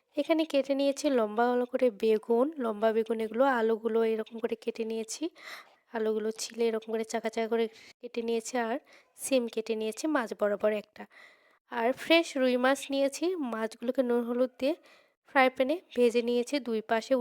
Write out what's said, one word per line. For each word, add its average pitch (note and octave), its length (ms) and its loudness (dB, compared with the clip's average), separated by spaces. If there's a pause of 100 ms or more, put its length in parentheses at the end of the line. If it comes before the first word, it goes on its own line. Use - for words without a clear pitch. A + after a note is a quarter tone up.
(180)
এখানে D#4 240 2 (100)
কেটে C#4 280 2
নিয়েছি C#4 260 0 (140)
লম্বা G#3+ 260 2 (260)
করে B3+ 160 2 (140)
বেগুন, A3+ 460 2 (160)
লম্বা A3 320 0
বেগুন A3+ 300 0
এগুলো, A3 180 0 (160)
আলুগুলো A3+ 400 0 (140)
এরকম A3 300 -6
করে A3+ 200 -4
কেটে A3+ 280 -6
নিয়েছি, A3+ 320 -8 (720)
আলুগুলো A3 340 -2 (120)
ছিলে A3+ 280 -4
এরকম A3 240 -4
করে A3 200 -2
চাকা A3+ 220 -4
চাকা A3+ 180 0
করে A3+ 120 2 (340)
কেটে A#3+ 300 -8
নিয়েছি, A#3 260 -4 (120)
আর A#3+ 100 -2 (460)
সিম C4 200 2 (100)
কেটে A3 280 -4
নিয়েছি A3 240 -6 (100)
মাছ A#3+ 140 0 (100)
বরাবর G#3 320 2 (100)
একটা, - 220 -20 (680)
আর A#3 160 0 (140)
ফ্রেশ E4 260 4 (140)
রুই B3+ 140 4 (100)
মাছ C4+ 140 2 (140)
নিয়েছি। C#4 320 0 (280)
মাছগুলোকে A#3 560 -4
নুন A#3+ 200 2
হলুদ B3 300 0
দিয়ে C#4 140 0 (560)
ফ্রাই C4 260 4
প্যানে C4+ 200 0 (200)
ভেজে A#3+ 340 4
নিয়েছি, A#3+ 260 0 (120)
দুই A3 120 -2 (120)
পাশে A3+ 300 0